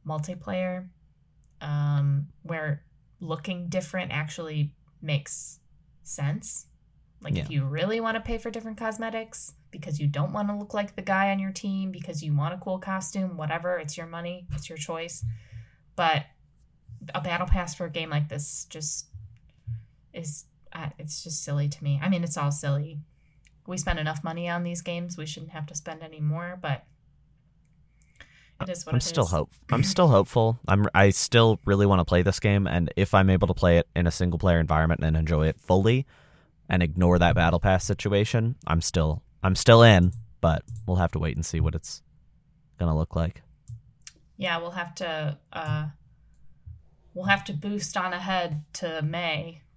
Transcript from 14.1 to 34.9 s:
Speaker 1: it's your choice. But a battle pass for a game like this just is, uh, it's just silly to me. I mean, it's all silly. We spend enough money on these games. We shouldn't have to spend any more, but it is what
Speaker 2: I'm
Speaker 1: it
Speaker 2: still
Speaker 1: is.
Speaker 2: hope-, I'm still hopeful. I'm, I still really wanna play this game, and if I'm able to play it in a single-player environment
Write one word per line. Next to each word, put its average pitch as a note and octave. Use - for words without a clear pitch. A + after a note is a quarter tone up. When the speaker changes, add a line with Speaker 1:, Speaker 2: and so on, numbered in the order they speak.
Speaker 1:
it's D3
your D#3+
choice. E3
But D#3+
a F3+
battle E3+
pass F3
for F3+
a D#3+
game D#3+
like D3
this -
just -
is, -
uh, D#3
it's D3+
just D#3+
silly C#3+
to C#3+
me. C#3
I F3
mean, F3
it's E3
all C#3+
silly. D3
We F3+
spend F3
enough D3+
money E3+
on F3
these F3
games. F3
We E3
shouldn't -
have D#3
to -
spend D#3+
any D#3+
more, E3+
but C#3+
it F#3
is F3
what -
Speaker 2:
I'm B2
Speaker 1:
it B2
Speaker 2:
still D3
Speaker 1:
is. D#2+
Speaker 2:
hope-, D2+
I'm A#2+
still F#3
hopeful. A2+
I'm, G2+
I G2
still A2+
really G2+
wanna F#2
play F2+
this F#2+
game, G2+
and E2
if G2
I'm F#2+
able F#2
to F2
play E2+
it E2+
in E2+
a E2
single-player F2
environment D#2+